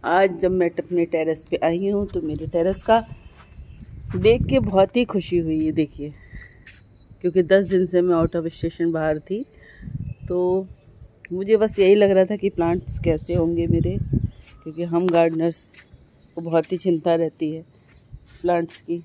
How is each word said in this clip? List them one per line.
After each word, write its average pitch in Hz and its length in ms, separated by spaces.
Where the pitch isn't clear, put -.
आज 180 340
जब 180 120
मैं 180 180
अपने 170 280
terrace 160 440
पे - 120
आई 175 260
हूँ 202 180
तो 190 140
मेरे 156 260
terrace 180 360
का 226 160
देख 220 280
के 262 160
बहुत 196 360
ही 247 80
खुशी 180 320
हुई। 160 220
ये 156 140
देखिए, 147 380
क्योंकि 180 240
दस 190 200
दिन 185 200
से 180 160
मैं 175 140
out 165 200
of 165 160
station 170 420
बाहर 156 280
थी, 208 220
तो 180 400
मुझे 196 240
बस 208 220
यही 196 160
लग 202 160
रहा 190 140
था 208 100
कि 196 160
plants 170 480
कैसे 165 360
होंगे 170 320
मेरे, 170 300
क्योंकि 160 200
हम 170 240
gardeners 165 500
को 170 40
बहुत 165 300
ही 185 60
चिंता 170 380
रहती 165 360
है 160 100
plants 170 400
की 170 240